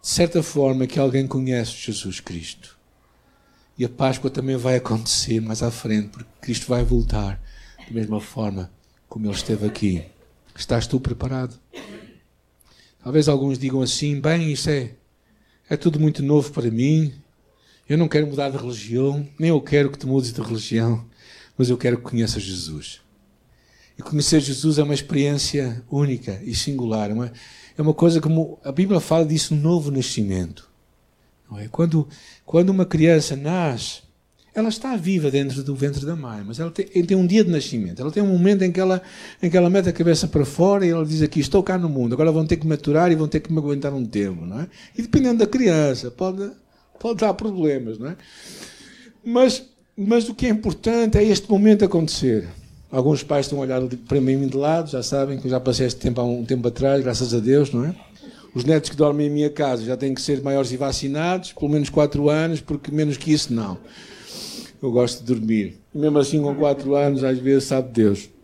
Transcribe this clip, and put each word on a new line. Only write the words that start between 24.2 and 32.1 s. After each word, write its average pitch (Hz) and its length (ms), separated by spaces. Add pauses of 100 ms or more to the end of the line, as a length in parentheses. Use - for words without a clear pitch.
Jesus 143 380
é 151 40
uma 147 120
experiência 139 960
única 135 540
e 113 100
singular. 113 560
É 107 40
uma, 117 180 (440)
é 156 60
uma 151 120
coisa 165 260
como 156 420
a 139 80
Bíblia 180 300
fala 160 240
disso, 156 300
um 147 60
novo 156 300
nascimento. 98 800 (840)
Não 104 80
é? 104 100
Quando, 160 380 (380)